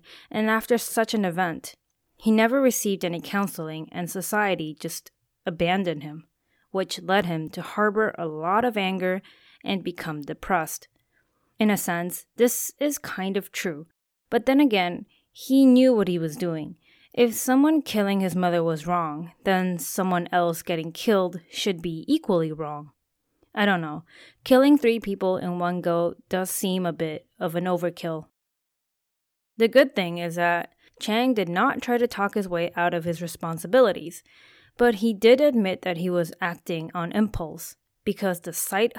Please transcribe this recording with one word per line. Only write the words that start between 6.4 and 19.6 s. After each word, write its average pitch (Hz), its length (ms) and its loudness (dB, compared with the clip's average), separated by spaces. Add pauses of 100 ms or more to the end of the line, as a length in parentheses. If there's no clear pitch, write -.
which 190 300 -4
led 185 240 2
him 165 240 -4
to 175 120 -10
harbor 208 560 0
a 175 80 -6
lot 165 380 0
of 233 140 0
anger 185 440 -2 (420)
and 190 200 -4
become 165 380 -8
depressed. 156 640 -4 (680)
In 214 120 4
a 202 80 2
sense, 175 480 -4 (100)
this - 440 2
is 285 180 0
kind 190 380 -6
of 196 160 -4
true, 160 360 -8 (420)
but 233 160 0
then 269 140 4
again, 190 460 2 (260)
he 269 340 4
knew 254 280 8
what 202 140 2
he 175 120 0
was 160 180 -4
doing. 165 380 -4 (380)
If 240 200 4
someone 285 480 4
killing 196 380 0
his 185 160 0
mother 175 260 2
was 165 260 -2
wrong, 170 440 -2 (140)
then 185 340 0